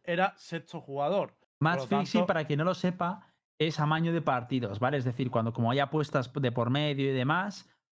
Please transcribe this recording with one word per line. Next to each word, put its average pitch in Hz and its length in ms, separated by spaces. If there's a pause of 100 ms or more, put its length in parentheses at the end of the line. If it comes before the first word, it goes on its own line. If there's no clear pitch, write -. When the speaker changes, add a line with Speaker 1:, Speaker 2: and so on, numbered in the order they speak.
Speaker 1:
era 180 320
sexto - 440
jugador. 143 500
Por - 80 (220)
Speaker 2:
Match 160 180 (120)
Speaker 1:
lo 202 80
Speaker 2:
fixing, 202 220
Speaker 1:
tanto 180 60
Speaker 2:
para 156 180
quien 147 140
no 151 60
lo 180 100
sepa, 180 520 (320)
es 156 220
amaño 160 320
de 165 100
partidos, 120 560
¿vale? 131 200
Es 127 60
decir, 123 260
cuando 113 220
como 117 180
hay 131 100
apuestas 143 520
de 131 200
por 120 180
medio 139 400
y 135 40
demás, 165 540 (300)